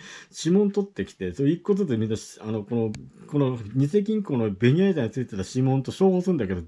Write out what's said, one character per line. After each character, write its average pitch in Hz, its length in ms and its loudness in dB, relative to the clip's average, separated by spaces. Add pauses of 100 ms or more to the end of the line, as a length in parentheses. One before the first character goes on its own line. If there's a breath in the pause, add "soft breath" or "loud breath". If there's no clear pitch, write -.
(360 loud breath)
指 175 220 2
紋 202 140 2
取 202 140 -2
っ 202 40 -12
て 95 160 -6
き - 80 -14
て、 92 180 -6
そ 139 120 -4
れ 143 80 4
一 170 100 -4
個 202 140 0
ず 196 100 0
つ 127 100 0
み 110 120 0
ん - 20 -6
な 110 60 -2
し、 - 260 -12
あ 107 60 -10
の、 110 160 -4
こ 113 100 -8
の、 113 180 0 (360)
こ 147 100 -4
の 127 220 0 (160)
偽 147 280 2
金 214 200 -2
庫 143 140 -2
の 110 120 2
ベ 120 240 4
ニ 170 60 4
ヤ 196 100 4
板 156 140 0
に 110 80 -2
つ 131 100 -4
い 117 60 -6
て 107 100 -10
た 95 100 -4
指 131 140 -2
紋 131 220 2
と 131 80 -4
照 190 180 4
合 180 120 2
す 185 100 0
る - 20 2
ん 160 40 2
だ 107 100 0
け 95 80 -2
ど、 87 120 -4